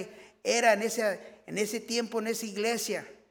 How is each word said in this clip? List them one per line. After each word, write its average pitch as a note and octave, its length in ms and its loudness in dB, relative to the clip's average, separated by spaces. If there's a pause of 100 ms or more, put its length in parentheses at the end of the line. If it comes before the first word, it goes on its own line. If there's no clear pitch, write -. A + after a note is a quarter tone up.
(440)
era, E4+ 300 6
en G3+ 80 2
esa, G#3+ 320 0
en - 420 -12
ese G#3+ 240 0
tiempo, A#3 400 -2
en A3 60 -4
esa A#3 200 -2
iglesia, G#3 640 -2 (220)